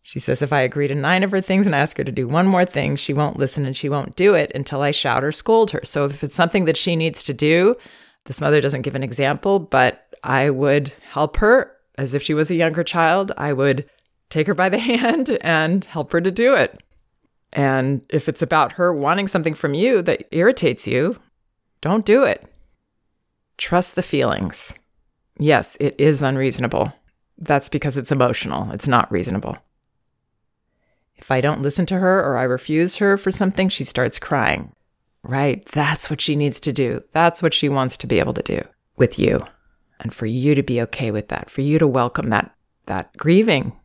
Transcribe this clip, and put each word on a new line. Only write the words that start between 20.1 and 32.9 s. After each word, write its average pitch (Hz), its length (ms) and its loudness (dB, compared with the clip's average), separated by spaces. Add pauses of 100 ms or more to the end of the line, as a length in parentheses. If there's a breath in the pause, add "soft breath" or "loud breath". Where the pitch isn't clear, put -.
irritates 165 560 2
you, 139 320 0 (600)
don't 208 240 0
do 233 180 4
it. - 220 0 (1120)
Trust - 360 0
the 180 80 -2
feelings. - 720 -2 (640)
Yes, 147 420 2
it 139 180 -2
is 147 240 4
unreasonable. 131 680 -2 (460)
That's 147 300 -2
because 143 280 -4
it's 135 160 -4
emotional. 123 600 -2
It's - 140 -8
not 123 240 2
reasonable. 95 460 -4 (1600)
If - 140 -14
I 131 100 2
don't 139 220 0
listen 147 240 -2
to 185 120 -2
her 185 220 4
or 135 160 0
I 127 80 0
refuse 151 520 0